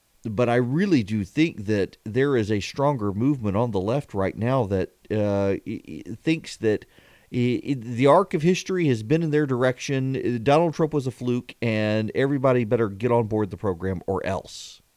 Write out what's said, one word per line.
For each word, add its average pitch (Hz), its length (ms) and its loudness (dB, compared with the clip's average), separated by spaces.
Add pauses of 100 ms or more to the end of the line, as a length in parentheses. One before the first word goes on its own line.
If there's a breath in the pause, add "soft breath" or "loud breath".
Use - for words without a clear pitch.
(240)
But 117 260 0
I 120 60 2
really 139 460 2
do 104 220 -2
think 147 420 -2
that 101 380 0
there 127 340 0
is 107 140 2
a 104 80 0
stronger 131 520 -2
movement 107 460 0
on 120 140 0
the 98 100 -2
left 120 320 -4
right 95 240 -2
now 120 280 0
that, 92 260 -2 (180)
uh, 101 460 0 (120)
i-, 107 200 -8
i-, 76 160 -12 (180)
thinks - 360 -4
that 107 280 0 (480 soft breath)
i-, 123 320 0
i-, 139 100 -2
the 120 300 -2
arc 180 300 6
of 151 80 0
history 180 440 0
has 113 140 2
been 151 220 0
in 156 80 -2
their 151 160 2
direction. 131 680 0
Uh, 120 280 -2
Donald 151 320 4
Trump 156 180 0
was 135 140 -2
a 123 40 -2
fluke, 123 480 -4
and 110 540 0
everybody 131 520 2
better 113 220 2
get 101 240 -4
on 117 140 2
board 107 240 0
the 95 80 -10
program 92 480 -4
or 95 180 -2
else. - 540 -8 (200)